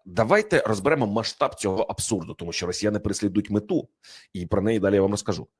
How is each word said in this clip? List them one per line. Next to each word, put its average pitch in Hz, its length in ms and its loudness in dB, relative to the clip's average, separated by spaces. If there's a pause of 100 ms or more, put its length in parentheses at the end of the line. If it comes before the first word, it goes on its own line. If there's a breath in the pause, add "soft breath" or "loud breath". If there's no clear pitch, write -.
давайте 139 600 2
розберемо 110 420 2
масштаб 110 480 -2
цього 95 280 0
абсурду, 85 500 -4
тому 85 180 -10
що 87 160 -4
росіяни 104 320 -2
переслідують 101 500 -2
мету, 104 380 0 (460 loud breath)
і 90 120 -6
про 98 160 0
неї 110 180 0
далі 98 160 4
я 98 60 6
вам 98 100 4
розкажу. 101 360 -4 (120)